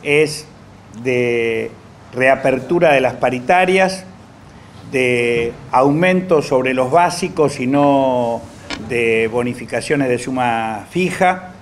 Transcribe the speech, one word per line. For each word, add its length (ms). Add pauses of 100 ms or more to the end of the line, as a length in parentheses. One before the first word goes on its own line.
es 460 (560)
de 680 (420)
reapertura 800
de 80
las 140
paritarias, 880 (880)
de 580 (220)
aumento 680
sobre 320
los 160
básicos 720
y 80
no 760 (460)
de 400
bonificaciones 800
de 120
suma 720
fija 600 (120)